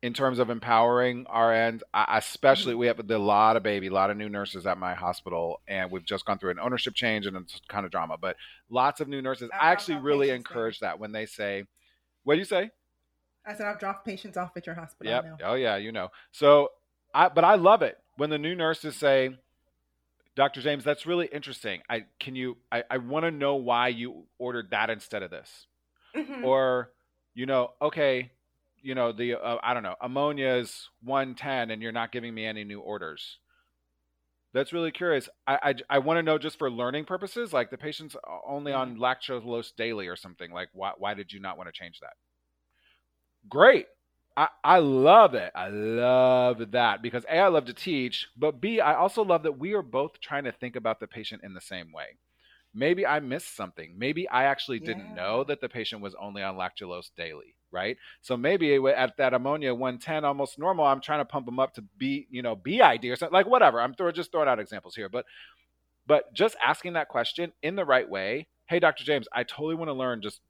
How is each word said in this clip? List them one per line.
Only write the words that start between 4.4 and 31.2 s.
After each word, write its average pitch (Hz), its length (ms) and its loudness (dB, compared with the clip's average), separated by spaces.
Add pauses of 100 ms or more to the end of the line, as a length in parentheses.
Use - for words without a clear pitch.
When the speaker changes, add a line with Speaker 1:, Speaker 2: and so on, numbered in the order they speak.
Speaker 1:
at 92 120 0
my 90 160 -6
hospital, 87 760 -6
and 95 220 -6
we've 92 160 -10
just 98 180 -6
gone 98 140 -2
through 95 140 -4
an 87 60 -6
ownership 120 360 -4
change, 107 320 -2
and 95 100 -8
it's 92 320 -16
kind 101 160 -6
of 90 80 -10
drama, 82 260 -4
but 90 180 -6 (320)
lots 127 320 0
of 143 80 -6
new 139 120 -8
nurses. 127 320 -6
Speaker 2:
I've - 40 -10
Speaker 1:
I - 40 -2
Speaker 2:
dropped 160 120 6
Speaker 1:
actually 185 240 -2
Speaker 2:
off 135 80 -8
Speaker 1:
really 143 240 2
Speaker 2:
patients 123 200 -4
there. - 60 -18
Speaker 1:
encourage 113 260 -4
that 90 180 -6
when 107 140 -12
they 107 140 -6
say, 101 380 -6 (600)
what 143 100 4
do 156 40 2
you 196 60 -2
say? 196 260 -2 (760)
Speaker 2:
I 208 80 -12
said, 214 120 -8
"I've 208 120 -6
dropped 196 260 -8
patients 190 320 -10
off 180 200 -8
at 175 100 -14
your 165 80 -10
hospital 160 380 -8
Speaker 1:
Yep. 123 120 0
Speaker 2:
now." 160 180 -18
Speaker 1:
Oh, 101 120 0
yeah, 120 220 2
you 107 160 -6
know. 92 160 -6 (220)
So, 147 400 8 (440)
I, 165 140 8
but 165 160 6
I 190 100 10
love 190 280 8
it 123 140 -2 (200)
when 143 140 -2
the 151 80 -2
new 156 160 -4
nurses 160 420 -4
say, 135 340 4 (1040)
"Doctor 139 240 2
James, 139 240 -2
that's 147 220 -2
really 175 200 0
interesting. 127 640 -10
I, 113 160 -4 (140)
can 131 180 -10
you, 127 220 -6 (120)
I, 117 200 -2
I 131 80 -2
wanna 147 320 -4
know 143 260 -2
why 123 320 0
you 117 380 -8 (120)
ordered 120 320 -6
that 113 200 0
instead 107 320 -8
of 90 80 -12
this." - 360 -18 (480)
Speaker 2:
Mm-hmm. 269 300 -8
Speaker 1:
Or, 127 460 2 (440)
you 127 120 -8
know, 127 240 0 (100)
"Okay, 143 500 0 (520)
you 131 120 -10
know, 123 180 0
the, 120 220 -4
uh, 117 280 -4
I 120 100 0
don't 120 100 -2
know, 92 200 -8
ammonia 139 540 -2
is - 320 -6 (140)
one 131 320 -2